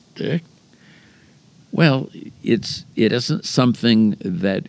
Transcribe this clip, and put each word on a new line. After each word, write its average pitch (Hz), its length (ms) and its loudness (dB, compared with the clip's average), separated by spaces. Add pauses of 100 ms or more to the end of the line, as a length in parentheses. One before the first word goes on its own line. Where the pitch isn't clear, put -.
(160)
Dick?" 165 280 -4 (1300)
Well, 135 380 2 (340)
it's, - 420 -2 (100)
it 107 160 2
isn't 123 340 -2
something 113 760 2
that 95 480 -4